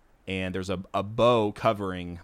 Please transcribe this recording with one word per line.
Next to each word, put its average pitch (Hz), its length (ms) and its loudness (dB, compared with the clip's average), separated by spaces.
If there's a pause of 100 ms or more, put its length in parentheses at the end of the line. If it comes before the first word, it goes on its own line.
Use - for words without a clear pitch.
(260)
and 92 280 -4
there's 92 160 -4
a, 90 100 -2 (120)
a 98 100 0
bow 113 500 4
covering 90 720 -2